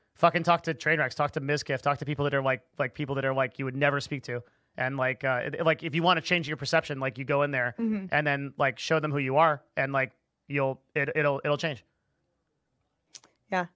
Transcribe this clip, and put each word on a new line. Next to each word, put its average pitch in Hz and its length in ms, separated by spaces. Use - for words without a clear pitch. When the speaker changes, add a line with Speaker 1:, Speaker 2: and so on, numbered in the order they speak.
Speaker 1:
fucking 170 300
talk 170 180
to 160 120
Trainwrecks, 151 400
talk 143 180
to 156 80
Mizkif, 139 420
talk 143 160
to 143 60
people 143 180
that 143 120
are, 139 60
like, 131 220
like, 131 160
people 139 220
that 135 80
are, 135 100
like, 131 240
you 135 60
would 131 100
never 139 260
speak 135 220
to. 120 220
And, 131 200
like, 131 280
uh, 127 220
it, 156 200
like, 160 160
if 160 140
you 165 80
wanna 170 160
change 170 260
your 151 100
perception, 143 440
like, 131 180
you 139 60
go 143 180
in 143 80
there 123 300
Speaker 2:
Mm-hmm. 214 320
Speaker 1:
and 147 120
then, 139 340
like, 135 200
show 160 220
them 151 100
who 143 80
you 135 200
are, 151 220
and, 139 160
like, 131 200
you'll, 135 340
it, 143 220
it'll, 143 280
it'll 147 140
change. 147 260
Speaker 2:
Yeah. 180 260